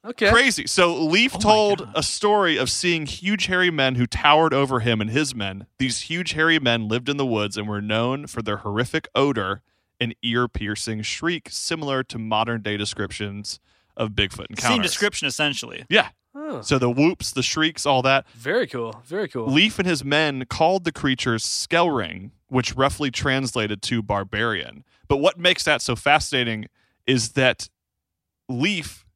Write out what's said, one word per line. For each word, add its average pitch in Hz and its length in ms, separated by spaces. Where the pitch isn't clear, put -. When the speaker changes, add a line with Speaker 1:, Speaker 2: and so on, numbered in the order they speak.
Speaker 1:
Okay. 214 280
Speaker 2:
Crazy. 233 360
So 175 300
Leif 175 380
Speaker 3:
Oh - 20
my 196 60
Speaker 2:
told 208 380
Speaker 3:
God. 156 140
Speaker 2:
a 156 80
story 202 540
of 120 140
seeing 170 340
huge 190 420
hairy 180 240
men 135 260
who 123 100
towered 151 480
over 131 260
him 113 220
and 107 80
his 131 240
men. 98 320
These 127 240
huge 170 300
hairy 160 260
men 117 300
lived 120 220
in 143 80
the 135 80
woods 104 320
and 104 100
were 104 140
known 120 440
for - 140
their 104 180
horrific 113 560
odor 110 460
and 117 220
ear-piercing 113 800
shriek, 165 480
similar 143 540
to - 140
modern-day 110 600
descriptions 104 840
of 110 180
Bigfoot 101 360
encounters. - 140
Speaker 3:
Same 226 40
description, 185 480
essentially. 135 600
Speaker 2:
Yeah. 208 180
Speaker 1:
Huh. 277 280
Speaker 2:
So 135 160
the 123 120
whoops, 143 420
the 131 100
shrieks, 156 420
all 139 180
that. 135 280
Speaker 1:
Very 160 360
cool. 113 380
Very 185 240
cool. 117 200
Speaker 2:
Leif 185 300
and 185 80
his 156 160
men 139 440
called 175 380
the 165 80
creatures 127 520
Skelring, 131 840
which 127 260
roughly 139 360
translated 120 720
to 120 200
barbarian. 101 840
But 143 100
what 175 200
makes 175 260
that 147 180
so 123 120
fascinating 123 760
is 120 260
that - 360
Leif 156 540